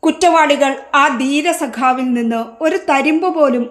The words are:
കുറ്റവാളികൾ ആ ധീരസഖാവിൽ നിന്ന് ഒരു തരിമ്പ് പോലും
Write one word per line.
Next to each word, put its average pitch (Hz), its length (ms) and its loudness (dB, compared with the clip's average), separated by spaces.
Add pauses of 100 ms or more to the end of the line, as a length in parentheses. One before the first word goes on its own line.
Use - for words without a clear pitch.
കുറ്റവാളികൾ 311 640 2 (300)
ആ 285 40 4 (160)
ധീരസഖാവിൽ 262 840 -2 (100)
നിന്ന് 233 240 -2 (240)
ഒരു 330 120 0 (120)
തരിമ്പ് 311 480 0
പോലും 247 340 2